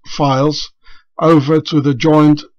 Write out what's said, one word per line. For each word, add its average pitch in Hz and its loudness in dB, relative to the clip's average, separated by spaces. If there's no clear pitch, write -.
files 143 -4
over 156 2
to 156 -2
the 135 0
Joint 151 2